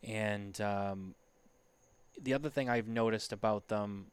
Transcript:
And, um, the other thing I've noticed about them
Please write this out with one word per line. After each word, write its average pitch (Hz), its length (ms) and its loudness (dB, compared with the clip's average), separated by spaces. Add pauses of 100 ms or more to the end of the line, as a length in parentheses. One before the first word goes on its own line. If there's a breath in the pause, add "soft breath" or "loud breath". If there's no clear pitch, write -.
And, 104 560 -2
um, 98 560 0 (1040)
the 131 120 2
other 143 160 0
thing 135 200 0
I've 117 200 2
noticed 113 420 2
about 107 380 0
them 104 440 -2